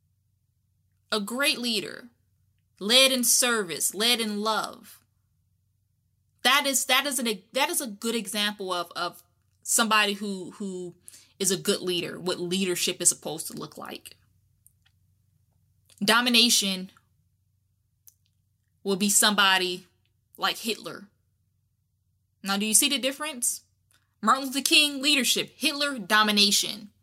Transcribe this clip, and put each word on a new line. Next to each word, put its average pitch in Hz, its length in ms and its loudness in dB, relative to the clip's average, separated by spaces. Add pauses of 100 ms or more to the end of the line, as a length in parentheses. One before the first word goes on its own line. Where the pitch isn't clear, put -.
(1120)
A 214 80 0
great 262 380 -2
leader. 233 500 -6 (720)
Led 262 320 4
in 247 120 -2
service, 214 720 0
led 226 260 0
in 208 200 -4
love. 208 600 -6 (1500)
That 269 180 4
is, 269 200 0
that 262 220 2
is 262 120 -4
an, 240 80 -2 (280)
that 285 160 0
is 339 100 -2
a 269 80 -8
good 226 260 -6
example 208 580 -4
of, 175 220 -6
of - 260 -8 (440)
somebody 214 480 2
who, 202 460 -8
who 185 360 -10 (460)
is 190 100 0
a 190 60 0
good 185 240 -2
leader, 170 400 -4
what 175 180 -4
leadership 180 640 -2
is 170 60 4
supposed - 400 -4
to 156 80 -14
look 151 200 -14
like. - 400 -16 (1800)
Domination 226 920 4 (1900)
will 196 100 0
be 202 140 2
somebody 190 760 4 (500)
like 175 220 -4
Hitler. 202 500 -8 (1400)
Now, 196 120 -2
do 202 80 -2
you 214 100 -2
see 285 160 4
the 277 80 0
difference? 269 640 -6 (600)
Martin 262 220 2
Luther 269 160 -4
King, 285 420 4
leadership. 269 540 2
Hitler, 285 420 -2
domination. 208 920 2 (120)